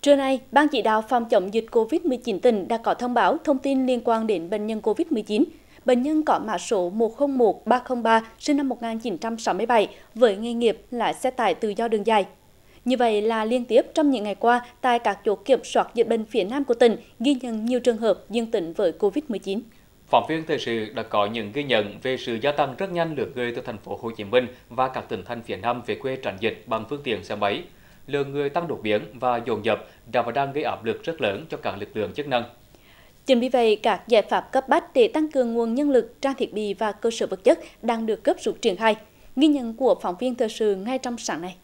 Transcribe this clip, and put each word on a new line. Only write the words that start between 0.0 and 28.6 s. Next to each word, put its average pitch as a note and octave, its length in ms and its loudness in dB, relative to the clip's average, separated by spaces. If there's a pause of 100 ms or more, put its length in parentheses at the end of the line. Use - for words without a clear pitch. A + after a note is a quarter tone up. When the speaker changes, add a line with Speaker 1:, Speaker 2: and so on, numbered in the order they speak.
Speaker 1:
Trưa C#4 140 6
nay, C4+ 240 0 (120)
Ban D4 160 6
chỉ C4 140 0
đạo A3 260 2
phòng A#3 200 0
chống G3 260 2
dịch A3+ 160 -2
covid A#3 320 2
mười B3+ 160 0
chín G3+ 220 -4
tỉnh G#3+ 280 2
đã A#3 80 0
có G#3+ 180 0
thông B3 200 -4
báo A3+ 300 4
thông C#4 140 2
tin C4+ 280 0
liên B3 180 0
quan A3+ 220 2
đến F3 240 -2
bệnh G#3 160 -2
nhân A3 140 -4
covid A3 300 0
mười A3 120 0
chín. G#3+ 220 2 (400)
Bệnh B3 180 4
nhân D#4 200 0
có B3 160 2
mã G3+ 200 -4
số F3+ 320 -2
một A3+ 260 0
không C#4 220 0
một A3 280 2
ba A#3+ 120 4
không B3 240 -4
ba, A3+ 180 6 (180)
sinh D4 180 0
năm C#4+ 120 0
một A#3 140 -4
nghìn A3+ 160 -6
chín A3 200 -6
trăm A3+ 200 -6
sáu G3 160 0
mươi G#3 120 -2
bảy, A3 220 4 (260)
với A3 220 4
nghề A#3 160 -6
nghiệp A#3 280 0 (100)
lái G3+ 240 -2
xe B3+ 160 -2
tải A3 240 0
tự A3 140 -4
do A3+ 200 -2
đường G#3 180 -2
dài. G#3+ 200 2 (580)
Như B3 120 2
vậy A3 260 2
là A3 220 0
liên A#3+ 200 0
tiếp B3 300 4
trong D4+ 160 4
những G#3+ 140 0
ngày G3+ 100 -4
qua, A#3+ 320 2 (140)
tại A#3+ 180 2
các A3+ 260 0
chốt G3+ 200 0
kiểm C4 200 4
soát - 300 0
dịch A3+ 140 2
bệnh A3 160 0
phía G#3+ 200 -2
Nam C4 200 -4
của A#3+ 100 0
tỉnh, A#3 220 4 (240)
ghi C4+ 200 2
nhận A3+ 260 -6
nhiều B3 140 0
trường A#3+ 160 2
hợp G#3 220 0 (120)
dương A3+ 200 -2
tính E3+ 220 -2
với F3 200 0
covid G#3 360 0
mười G3 100 -4
chín. G3 220 -4 (460)
Speaker 2:
Phóng A#2+ 220 4
viên D#3+ 180 -4
thời D3 120 -2
sự A2+ 360 -4
đã A2+ 80 -6
có G#2 240 0
những G#2+ 260 -6
ghi D3 100 -4
nhận G#2+ 400 0
về C3 140 -2
sự A#2+ 180 -6
gia C3+ 180 -2
tăng C3+ 260 -2
rất F#3+ 140 -6
nhanh E3 220 -2
lượt A#2+ 200 -4
người A#2+ 220 -4
từ B2 60 -8
thành A2 160 -10
phố G2+ 240 -10
Hồ A#2 80 -6
Chí G#2+ 140 -10
Minh B2 220 2 (220)
và B2+ 200 -2
các A#2 200 -8
tỉnh G2 160 -6
thành A#2 180 -10
phía G2+ 140 -8
Nam A#2 300 -4
về G#2+ 80 -4
quê C3 220 -6
tránh G2 240 -6
dịch G#2+ 260 -4
bằng A2+ 240 -4
phương C#3+ 140 -6
tiện G2+ 200 -4
xe A2 100 -8
máy. G#2 280 -2 (440)
Lượng C#3 260 -4
người C#3+ 180 -2
tăng E3+ 180 -4